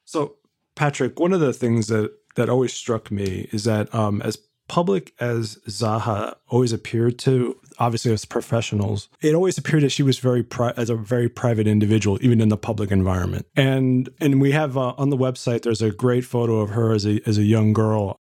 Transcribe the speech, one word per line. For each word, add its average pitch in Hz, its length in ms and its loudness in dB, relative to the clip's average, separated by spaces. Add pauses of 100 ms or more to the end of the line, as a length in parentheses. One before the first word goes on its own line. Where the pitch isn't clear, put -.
So, 147 320 -4 (400)
Patrick, 139 420 -2
one 175 140 2
of 185 80 2
the 135 120 2
things 117 360 0
that, 107 240 0 (240)
that 120 120 0
always 123 240 0
struck - 380 -6
me 98 400 -4
is 107 140 -4
that, 107 280 0
um, 104 300 -2
as 107 160 -6 (300)
public 175 520 -2
as 117 380 -4 (100)
Zaha 107 680 -2 (140)
always 120 240 2
appeared 117 480 -2
to, 127 360 0 (220)
obviously 120 340 -2
as 107 120 -2
professionals, 107 840 -4 (120)
it 151 120 2
always 175 240 2
appeared 151 280 0
that 131 80 0
she 143 100 -2
was 135 160 2
very 123 240 0
pri-, 120 340 -4
as 117 140 -2
a 117 60 0
very 117 320 -2
private 110 400 0
individual, 104 520 2
even 117 200 4
in 110 80 4
the 107 80 2
public 104 340 -4
environment. 92 640 0
And, 131 540 2 (120)
and 139 200 4
we 139 100 4
have, 143 260 0
uh, 127 220 -2
on 139 120 0
the 143 60 0
website, 127 460 -2
there's 113 200 0
a 110 100 2
great 123 320 0
photo 117 340 0
of 104 120 -2
her 113 220 0
as 104 140 0
a, 104 200 0
as 107 120 2
a 104 60 2
young 107 280 4
girl. 107 500 0